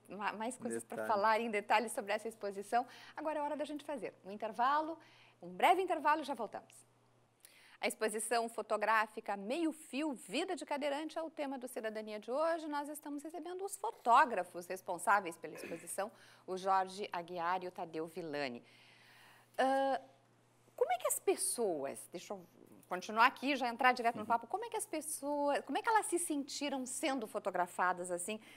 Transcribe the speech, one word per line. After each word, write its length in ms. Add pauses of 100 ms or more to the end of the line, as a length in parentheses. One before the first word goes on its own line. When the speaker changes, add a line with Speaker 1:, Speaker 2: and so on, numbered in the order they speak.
Speaker 1:
ma-, 280
mais 240
coisas 260
pra 120
Speaker 2:
Detalhe. 120
Speaker 1:
falar 320
em 100
detalhes 420
sobre 200
essa 160
exposição. 580 (300)
Agora 220
é 40
hora 140
da 80
gente 220
fazer 260 (100)
um 80
intervalo, 680 (420)
um 80
breve 320
intervalo 400
e 40
já 100
voltamos. 400 (1080)
A 60
exposição 640
fotográfica 840
Meio 380
Fio, 400
Vida 420
de 120
Cadeirante 520
é 40
o 80
tema 280
do 100
Cidadania 520
de 100
hoje. 380
Nós 220
estamos 320
recebendo 420
os 120
fotógrafos 880
responsáveis 720
pela 160
exposição, 580 (340)
o 100
Jorge 560
Aguiar 520
e 40
o 20
Tadeu 360
Villani. 560 (960)
Ah, 420 (720)
como 180
é 60
que 80
as 120
pessoas, 920
deixa 220
eu 100 (440)
continuar 380
aqui, 300
já 120
entrar 240
direto 240
no 60
Speaker 3:
Uhum. 40
Speaker 1:
papo, 200
como 180
é 40
que 80
as 100
pessoas, 760
como 140
é 40
que 60
elas 180
se 120
sentiram 680
sendo 400
fotografadas 840
assim, 280 (180)